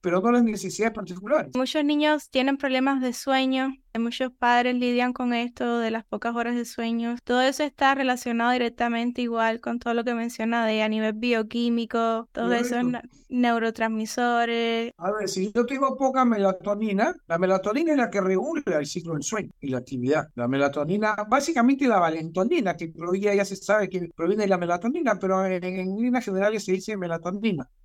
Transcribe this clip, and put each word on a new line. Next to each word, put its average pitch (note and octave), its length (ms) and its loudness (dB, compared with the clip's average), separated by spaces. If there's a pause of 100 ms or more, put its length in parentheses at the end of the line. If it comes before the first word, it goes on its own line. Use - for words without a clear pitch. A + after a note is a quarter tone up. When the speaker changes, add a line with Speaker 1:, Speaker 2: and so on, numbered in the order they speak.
Speaker 1:
Pero F3+ 200 2
no A#3 120 4
las B3 100 6
necesidades G#3+ 540 0
particulares. G3 580 -2
Speaker 2:
Muchos C4 300 0
niños D4+ 440 2
tienen C4+ 280 2
problemas C4+ 440 0
de B3+ 120 -2
sueño. C4 600 0 (260)
Muchos A#3+ 340 -2
padres B3 440 2
lidian B3 360 2
con B3 220 -2
esto A#3+ 460 -2
de A3+ 100 -2
las A3+ 140 -6
pocas A#3 320 -6
horas A#3 180 -2
de A#3+ 100 -2
sueño. A#3 600 -4
Todo B3 160 2
eso C4+ 240 2
está C#4 320 2
relacionado B3 560 0
directamente A#3+ 680 -2
igual A3+ 380 0
con A#3+ 200 -6
todo A#3+ 120 -2
lo A#3 120 0
que A#3+ 100 0
menciona A#3 520 -2
de G#3+ 160 2
a G#3+ 60 0
nivel A3 260 0
bioquímico, A#3 1160 0
todo A#3 220 0
eso A#3+ 240 0
es B3 80 0
Speaker 1:
Correcto. B3 240 -4 (200)
Speaker 2:
ne-, B3 120 -2
neurotransmisores. A#3 1600 0
Speaker 1:
A F3+ 120 -2
ver, G#3 180 -2
si F#3+ 240 -2
yo A#3+ 140 2
tengo C4+ 300 0
poca C4 280 2
melatonina, G3+ 880 2 (140)
la E3 120 0
melatonina G3 520 2
es D4 80 4
la A#3 100 2
que G3+ 120 0
regula G3+ 420 0 (160)
el C#3+ 80 -2
ciclo E3 280 -8
del D3 100 -4
sueño G#3+ 260 -4 (100)
y C#3 80 -8
la B2+ 100 -2
actividad. C3+ 580 -2
La A#2+ 100 -2
melatonina, D3+ 680 0 (120)
básicamente C#4 600 4
la G#3+ 100 6
valentonina, F3 800 0
que E3 140 -8
proviene, F3+ 440 0
ya G3 100 2
se G3 120 -8
sabe G3+ 320 0
que F3 260 -6
proviene G#3 300 0
de G3 40 0
la F#3+ 100 2
melatonina, G3 600 0
pero F#3+ 260 0
en, F#3 200 -2
en F#3 320 -4
líneas B3 280 0
generales G3+ 400 0
se F#3+ 60 -4
dice F#3+ 260 -2
melatonina. F3+ 720 -2 (160)